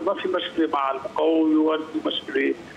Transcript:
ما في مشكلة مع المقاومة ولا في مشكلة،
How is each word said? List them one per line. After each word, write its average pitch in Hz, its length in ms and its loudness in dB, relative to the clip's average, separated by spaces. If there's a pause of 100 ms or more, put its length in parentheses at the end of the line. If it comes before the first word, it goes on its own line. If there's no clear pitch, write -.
ما 196 80 2
في 190 140 -4
مشكلة 170 440 0
مع 139 180 0
المقاومة 156 680 2
ولا 156 200 2 (120)
في 156 160 -4
مشكلة، 139 460 -2 (220)